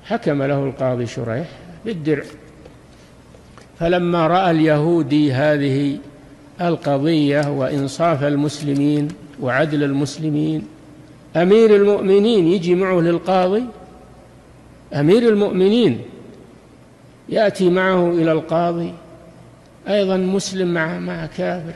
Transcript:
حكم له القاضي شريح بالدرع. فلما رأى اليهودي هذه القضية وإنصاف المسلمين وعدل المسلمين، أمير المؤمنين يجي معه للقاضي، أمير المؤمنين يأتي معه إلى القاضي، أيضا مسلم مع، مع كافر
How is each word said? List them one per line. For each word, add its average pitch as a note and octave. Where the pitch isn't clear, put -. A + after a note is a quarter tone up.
حكم D3+
له C#3
القاضي B2+
شريح A#2
بالدرع. D#3
فلما F3
رأى F3+
اليهودي D3+
هذه C#3+
القضية D3
وإنصاف C#3
المسلمين D3
وعدل D3+
المسلمين، D3+
أمير G#3
المؤمنين G3+
يجي F3
معه F#3
للقاضي، F#3
أمير G3
المؤمنين G3+
يأتي G3+
معه F#3
إلى E3
القاضي، E3+
أيضا F#3+
مسلم F#3
مع، E3+
مع F3
كافر F3+